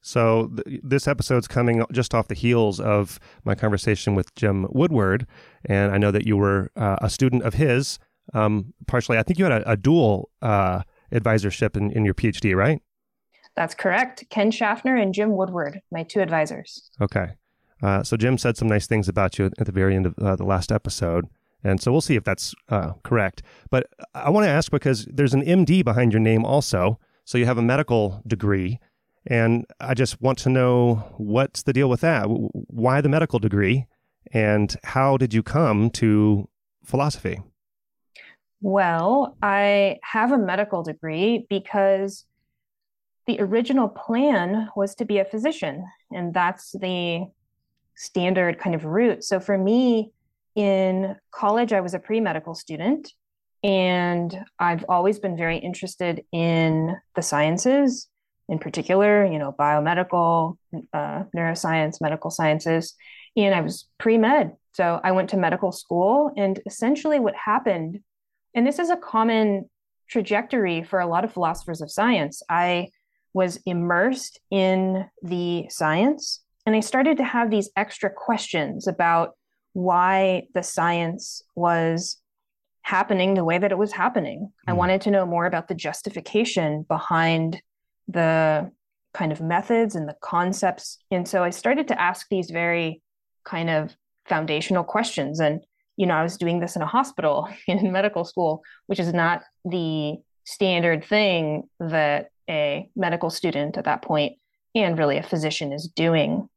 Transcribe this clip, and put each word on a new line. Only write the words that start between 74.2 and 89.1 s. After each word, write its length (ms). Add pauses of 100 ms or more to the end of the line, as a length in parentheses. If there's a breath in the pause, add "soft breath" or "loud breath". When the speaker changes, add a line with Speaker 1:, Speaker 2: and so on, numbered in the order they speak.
Speaker 2:
in 560 (160)
the 480
science, 720 (260)
and 100
I 40
started 360
to 80
have 260
these 240
extra 360
questions 760
about 460 (400)
why 800
the 80
science 800 (140)
was 640 (640)
happening 520
the 80
way 160
that 140
it 60
was 120
happening. 640 (160)
I 20
Speaker 1:
Hmm. 80
Speaker 2:
wanted 220
to 100
know 160
more 180
about 220
the 80
justification 1080
behind 760 (460)
the 640 (420)